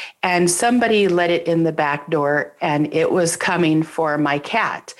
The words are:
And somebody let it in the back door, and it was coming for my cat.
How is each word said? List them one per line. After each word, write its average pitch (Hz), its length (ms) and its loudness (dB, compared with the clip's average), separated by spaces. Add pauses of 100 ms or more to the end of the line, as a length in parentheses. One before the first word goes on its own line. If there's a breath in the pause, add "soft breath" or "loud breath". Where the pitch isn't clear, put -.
(240 loud breath)
And 180 260 2
somebody 226 580 2
let 175 220 2
it 170 180 0
in 165 180 2
the 160 60 0
back 147 380 -2
door, 147 420 0 (100)
and 147 300 0
it 160 200 0
was 170 260 0
coming 165 460 2
for 156 340 -2
my 143 220 0
cat. 156 600 -4